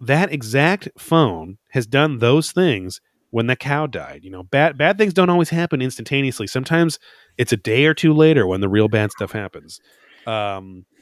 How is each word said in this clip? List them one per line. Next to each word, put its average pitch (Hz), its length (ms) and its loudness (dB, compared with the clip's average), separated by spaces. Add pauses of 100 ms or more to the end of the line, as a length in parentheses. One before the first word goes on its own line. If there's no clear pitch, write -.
"That 147 320 0
exact 143 640 -2
phone 98 600 0 (120)
has 123 180 -4
done 139 300 0
those 123 340 2
things 110 480 -2 (300)
when 117 180 -2
the 123 80 0
cow 143 320 -4
died. 78 360 -12
You 95 80 -18
know, 92 120 -14
bad, 143 340 0
bad 170 200 2
things 208 160 0
don't 180 160 4
always 175 200 2
happen 165 320 -2
instantaneously. 127 680 -4
Sometimes 160 520 0 (380)
it's 120 160 -2
a 113 40 2
day 117 280 2
or 156 80 4
two 156 200 2
later 151 340 6
when 92 120 -2
the 98 100 -2
real 107 200 4
bad 107 220 0
stuff - 200 -8
happens." 87 480 -12 (480)
Um, 98 580 -8 (160)